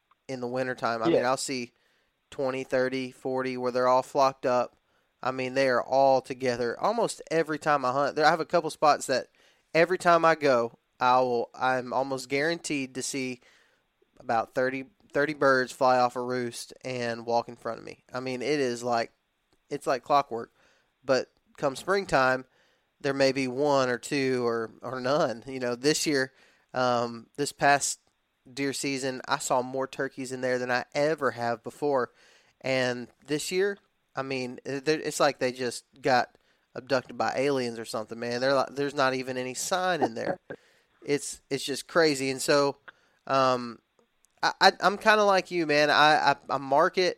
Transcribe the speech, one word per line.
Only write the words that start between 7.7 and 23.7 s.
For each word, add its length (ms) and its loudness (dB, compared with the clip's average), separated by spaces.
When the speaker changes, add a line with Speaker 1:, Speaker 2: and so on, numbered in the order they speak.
Speaker 1:
I 60 0
hunt. 240 0
There, 100 4
I 60 8
have 80 2
a 60 -4
couple 260 0
spots 360 2
that 200 0
every 240 4
time 260 4
I 100 6
go, 440 2
I 200 4
will, 340 0
I'm 400 -2
almost 360 -4
guaranteed 640 -4
to 80 -8
see 380 -8
about 360 -2
thirty, 300 -2
thirty 200 0
birds 380 2
fly 260 2
off 180 2
a 60 -4
roost 520 -6
and 400 -6
walk 240 0
in 60 -14
front 240 -10
of 60 -18
me. 180 -18
I 60 -6
mean, 220 -6
it 180 0
is 240 -2
like, 280 -2
it's 180 -8
like 160 -2
clockwork. 480 -2
But 240 2
come 180 -2
springtime, 680 0
there 120 0
may 180 2
be 160 -2
one 420 2